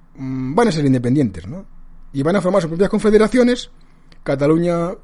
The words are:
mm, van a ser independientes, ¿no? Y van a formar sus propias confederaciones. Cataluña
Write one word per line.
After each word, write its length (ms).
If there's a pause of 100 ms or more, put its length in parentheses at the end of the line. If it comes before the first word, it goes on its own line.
(160)
mm, 400
van 120
a 40
ser 140
independientes, 600
¿no? 180 (480)
Y 80
van 140
a 60
formar 200
sus 80
propias 200
confederaciones. 800 (520)
Cataluña 680 (120)